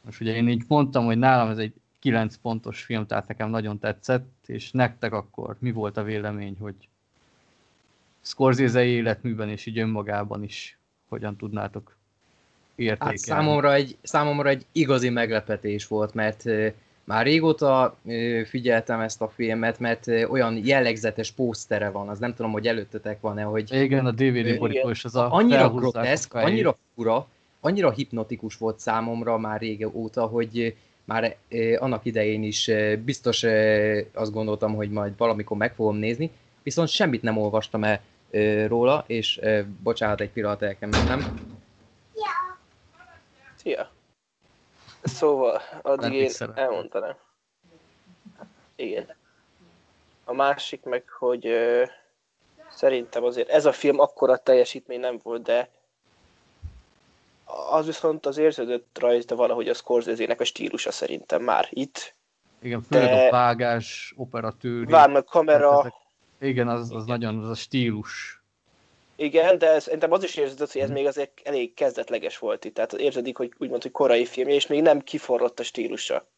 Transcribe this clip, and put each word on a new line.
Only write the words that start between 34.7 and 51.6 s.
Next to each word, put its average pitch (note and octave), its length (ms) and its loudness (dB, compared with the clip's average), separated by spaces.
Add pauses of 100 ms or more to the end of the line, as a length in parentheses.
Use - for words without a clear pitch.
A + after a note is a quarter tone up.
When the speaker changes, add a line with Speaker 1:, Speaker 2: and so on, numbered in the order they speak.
Speaker 2:
hogy G#2 160 -4
majd G#2 260 -4
valamikor G#2+ 400 -2
meg G#2+ 180 -2
fogom G#2+ 220 0
nézni, A#2 340 -4 (320)
viszont D#3 260 -2
semmit D3+ 340 0
nem A2 140 0
olvastam G#2+ 480 -2
el, G#2+ 160 2 (300)
ö, G#2+ 360 2
róla, A#2+ 400 2
és, A2+ 360 -4
ö, G#2+ 180 2 (220)
bocsánat, G#2+ 380 -2
egy G#2 100 -6
pillanat, G#2 320 -4
el G2 160 -4
kell G#2 100 -8
mennem. B2 520 -2 (2250)
Speaker 3:
Szia! - 360 -8 (1120)
Szóval, C3+ 580 0 (220)
addig C#3 180 0
Speaker 1:
Nem A#2 120 -2
Speaker 3:
én C3+ 140 0
Speaker 1:
pixelek. A2+ 320 -8
Speaker 3:
elmondanám. G#2 580 -4 (1600)
Igen. - 380 -8 (1080)
A B2 100 -8
másik C#3 500 -2
meg, B2+ 240 -6
hogy, B2 380 -2
ö, A#2 360 2 (920)